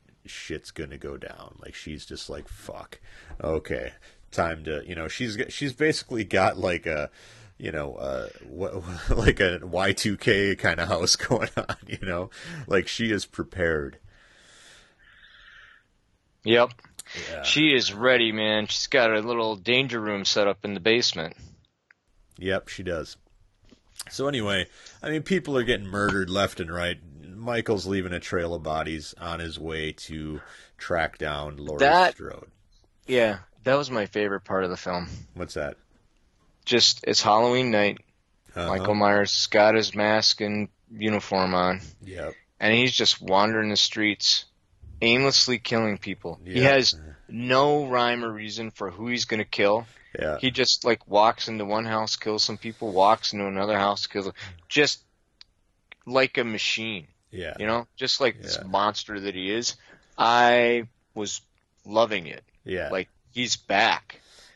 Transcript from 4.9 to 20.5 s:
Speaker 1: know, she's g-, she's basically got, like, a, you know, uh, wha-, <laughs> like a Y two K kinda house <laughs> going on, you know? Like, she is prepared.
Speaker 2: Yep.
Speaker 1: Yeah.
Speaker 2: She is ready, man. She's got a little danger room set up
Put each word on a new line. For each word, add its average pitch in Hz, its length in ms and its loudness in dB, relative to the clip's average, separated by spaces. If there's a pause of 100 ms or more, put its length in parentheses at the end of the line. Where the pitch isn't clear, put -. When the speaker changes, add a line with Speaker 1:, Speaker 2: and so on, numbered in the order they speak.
Speaker 1:
know, 82 120 -8
she's 107 300 -6
g-, - 120 -4
she's 139 240 -6
basically 147 500 -2
got, 98 340 2
like, 90 280 -2
a, 76 240 -4 (520)
you - 120 -6
know, 73 220 -6
uh, 64 340 -6 (180)
wha-, 90 340 -8 (160)
<laughs> - 160 -6
like 113 280 4
a 87 200 2
Y 90 300 0
two 101 240 0
K 98 400 2
kinda 85 300 0
house 90 300 2
<laughs> - 120 -6
going - 300 0
on, 110 180 -6 (100)
you 147 160 -10
know? 92 280 -4 (380)
Like, 92 200 2
she 117 240 -2
is 101 140 0
prepared. 80 720 -2 (2500)
Speaker 2:
Yep. 120 260 6 (640)
Speaker 1:
Yeah. 78 120 -10
Speaker 2:
She 151 300 4
is 104 200 2
ready, 117 380 4
man. 107 360 0
She's - 200 -4
got 120 260 4
a 107 60 2
little 113 360 -2
danger 120 440 0
room 104 260 -4
set 101 220 2
up 98 160 -2